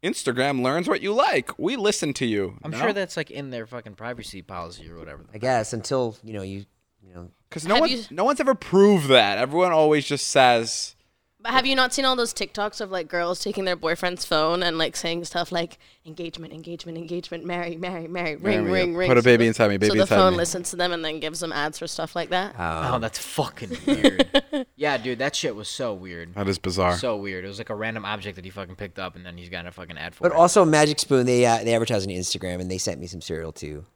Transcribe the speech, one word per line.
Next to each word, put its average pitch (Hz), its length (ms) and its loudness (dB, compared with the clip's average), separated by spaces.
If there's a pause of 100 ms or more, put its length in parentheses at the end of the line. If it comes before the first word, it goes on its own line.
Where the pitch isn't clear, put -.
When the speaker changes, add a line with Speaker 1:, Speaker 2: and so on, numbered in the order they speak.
Speaker 1:
"Instagram 135 600 0
learns 151 240 0
what 277 140 0
you 196 120 -2
like. 226 460 0
We 220 160 -2
listen 202 380 0
to - 120 -4
you." 104 380 -2
Speaker 2:
I'm 151 80 -10
Speaker 1:
No? 151 80 -6
Speaker 2:
sure 214 140 0
that's, 190 240 -4
like, 160 120 -6
in 139 200 -12
their 117 180 -8
fucking 113 280 -14
privacy 113 460 -10
policy 85 480 -12
or 82 80 -16
whatever. 78 360 -16
Speaker 3:
I 107 40 -14
guess, 120 360 0
until, 117 500 -2
you 110 100 -16
know, 98 100 -8
you, 98 220 -10 (400)
you 92 80 -20
know. 87 160 -16 (200)
Speaker 1:
'Cause 156 180 -12
no 202 80 4
Speaker 4:
Have 247 60 6
Speaker 1:
one, 320 80 2
Speaker 4:
you 247 200 -4
Speaker 1:
no 175 140 -4
one's 262 160 0
ever 269 160 2
proved 190 540 6
that. 104 280 8
Everyone 156 360 2
always 151 320 6
just 143 240 -4
says 120 640 4 (460)
Speaker 4:
But 226 140 -6
have 262 140 4
you 269 80 2
not 254 180 2
seen 277 100 0
all 262 140 2
those 233 160 -2
TikToks 208 480 -6
of, 202 100 -8
like, 180 160 -6
girls 175 320 -2
taking 196 240 -4
their 180 140 0
boyfriend's 175 480 -2
phone 165 380 2
and, 170 140 0
like, 160 200 -2
saying 170 260 -4
stuff 170 280 -6
like, 170 260 -4 (280)
"Engagement, 165 460 -14
engagement, 165 460 -12
engagement, 170 480 -8
marry, 175 320 -6
marry, 175 300 -8
marry, 170 300 -4
Speaker 1:
Marry 202 200 0
Speaker 4:
ring, 214 80 0
Speaker 1:
me. 190 60 0
Speaker 4:
ring, 180 260 2
ring"? 180 100 2
Speaker 1:
Put 127 100 6
a 120 40 -4
Speaker 4:
So 117 40 2
Speaker 1:
baby 120 200 8
Speaker 4:
the, - 40 6
Speaker 1:
inside 110 200 4
me, 101 80 0
baby 104 120 4
Speaker 4:
so 101 40 2
the 107 80 4
Speaker 1:
inside 98 160 4
Speaker 4:
phone 185 160 8
Speaker 1:
me. - 40 0
Speaker 4:
listens 175 340 -4
to - 40 -8
them 175 160 0
and 165 140 -4
then 156 160 -6
gives 160 180 -6
them 165 140 -6
ads 151 260 -4
for 165 80 -8
stuff - 280 -6
like 170 160 -4
that. 185 280 -2
Speaker 3:
Oh. 82 360 -2
Speaker 2:
Oh, 120 40 0
that's 113 200 -6
fucking - 680 -6
weird. - 420 4 (220)
Speaker 1:
<laughs> 262 260 -4
Speaker 2:
Yeah, 143 220 0
dude, 117 220 -4
that 139 160 -2
shit 127 200 -2
was 104 140 -12
so 120 240 -4
weird. 87 420 -12
Speaker 1:
That 101 140 -2
is 95 100 0
bizarre. 90 380 2
Speaker 2:
So 110 200 -2
weird. 95 280 -8
It - 20 -10
was 98 120 -12
like 113 100 -10
a 110 60 -6
random 110 280 -6
object 101 320 -6
that 90 100 -16
he 92 60 -14
fucking 92 240 -12
picked 98 240 -12
up 92 160 -10
and 90 100 -18
then 87 120 -14
he's 87 120 -18
got 87 160 -10
a 87 60 -12
fucking 85 260 -16
ad 85 180 -12
for - 80 -12
Speaker 3:
But 175 100 4
Speaker 2:
it. 160 40 2
Speaker 3:
also 180 280 8
Magic 151 340 4
Spoon, 127 260 4
they, 123 200 6
uh, 117 180 4
they 117 120 2
advertise 113 300 0
on 98 60 -6
Instagram 90 500 -4
and 90 80 -4
they 92 100 -4
sent 85 200 -4
me 85 80 -10
some 85 140 -12
cereal 80 300 -8
too. 76 340 -12 (100)